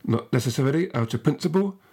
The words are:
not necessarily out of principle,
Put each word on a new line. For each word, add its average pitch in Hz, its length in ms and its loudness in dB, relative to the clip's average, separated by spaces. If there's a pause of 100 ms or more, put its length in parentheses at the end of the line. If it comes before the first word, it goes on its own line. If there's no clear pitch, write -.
not - 280 -2
necessarily 135 600 0
out 117 200 -2
of 113 80 -4
principle, 185 540 0 (160)